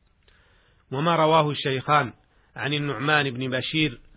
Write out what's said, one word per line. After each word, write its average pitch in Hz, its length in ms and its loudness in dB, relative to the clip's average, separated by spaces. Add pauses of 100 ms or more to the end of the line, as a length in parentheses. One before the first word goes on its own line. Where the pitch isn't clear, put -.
(920)
وما 160 240 0
رواه 156 340 4
الشيخان 135 640 0 (440)
عن 143 180 -4
النعمان 143 560 0
بن 127 200 -6
بشير 135 500 -2 (160)